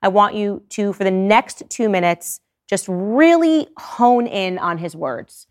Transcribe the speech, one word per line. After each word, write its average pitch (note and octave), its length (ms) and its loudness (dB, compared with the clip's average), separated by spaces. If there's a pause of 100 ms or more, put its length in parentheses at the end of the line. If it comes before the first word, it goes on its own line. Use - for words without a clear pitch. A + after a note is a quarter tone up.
I G3 60 0
want G3+ 260 2
you G#3 360 -4
to, G3+ 240 -4
for G3+ 100 -6
the F#3+ 80 2
next G3+ 580 2
two A3+ 200 -2
minutes, F3 500 -2 (300)
just G3 180 -4
really D4+ 800 2 (100)
hone A#3+ 480 0
in F#3 320 -6
on E3+ 200 -4
his E3 180 -10
words. C3 560 -10